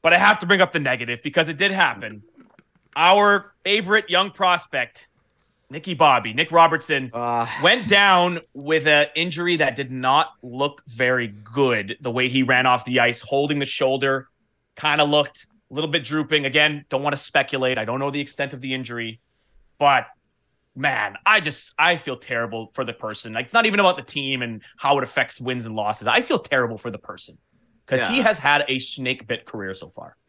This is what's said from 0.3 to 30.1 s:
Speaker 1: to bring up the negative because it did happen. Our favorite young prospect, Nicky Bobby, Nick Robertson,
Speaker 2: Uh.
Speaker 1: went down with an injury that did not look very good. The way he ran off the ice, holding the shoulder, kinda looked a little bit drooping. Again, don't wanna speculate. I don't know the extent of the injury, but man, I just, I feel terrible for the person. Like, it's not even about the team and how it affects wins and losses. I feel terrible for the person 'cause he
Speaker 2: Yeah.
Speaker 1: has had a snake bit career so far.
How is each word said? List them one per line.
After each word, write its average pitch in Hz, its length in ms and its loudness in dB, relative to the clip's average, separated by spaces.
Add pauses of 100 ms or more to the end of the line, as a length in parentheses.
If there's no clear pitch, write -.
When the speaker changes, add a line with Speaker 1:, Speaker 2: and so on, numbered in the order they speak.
Speaker 1:
to 180 60 -8
bring 190 140 4
up 180 120 4
the 160 80 -2
negative 120 420 -4
because 151 260 -2
it 160 80 -8
did 190 140 0
happen. 110 520 -2 (720)
Our 196 600 4 (100)
favorite 202 460 0
young 185 200 0
prospect, 170 760 -2 (640)
Nicky 160 240 -10
Bobby, 123 400 4
Nick 160 180 -2
Robertson, 156 600 4
Speaker 2:
Uh. 120 340 -2 (160)
Speaker 1:
went 190 260 2
down 180 520 4 (120)
with 147 340 -2
an 151 200 4 (100)
injury 170 400 -2
that 139 200 0
did 131 140 -8
not 131 420 0 (100)
look 135 440 -6
very 123 420 -2
good. 107 720 -2
The 127 100 -6
way 127 180 -2
he 131 140 0
ran 127 240 2
off 123 180 2
the 123 160 0
ice, 120 200 0
holding 143 380 -2
the 139 80 -4
shoulder, 135 640 -2 (480)
kinda 151 280 0
looked 147 420 0 (240)
a - 40 -18
little 156 160 -4
bit 147 140 -4
drooping. 151 400 -2
Again, 147 460 0
don't 135 120 -2
wanna 143 140 -2
speculate. 131 600 -2
I 110 80 -4
don't 123 120 -4
know 139 120 -4
the 143 100 -6
extent 139 320 -8
of 131 80 -14
the 131 140 -8
injury, 120 460 -10 (580)
but 139 280 4 (680)
man, 117 420 -4 (100)
I 214 140 4
just, - 380 -8
I 170 180 4
feel 131 200 -10
terrible 113 580 -6
for 135 100 -6
the 120 100 -8
person. 110 400 -10
Like, 123 120 -4
it's - 80 -16
not 226 120 4
even 202 140 0
about 180 160 4
the 147 60 -12
team 135 380 -6
and 113 220 -8 (160)
how 139 200 2
it 131 60 -2
affects - 340 -4
wins 123 280 -6
and 110 100 -10
losses. 107 300 -4
I 139 160 2
feel 262 160 -2
terrible 120 400 -2
for 120 120 -10
the 98 80 -12
person - 380 -18 (500)
'cause 123 220 0
he 247 100 0
Speaker 2:
Yeah. 247 40 2
Speaker 1:
has 214 160 2
had 143 300 2
a 131 100 -2
snake 127 480 -6
bit 117 180 -6
career 95 300 -10
so - 160 -18
far. - 260 -20 (120)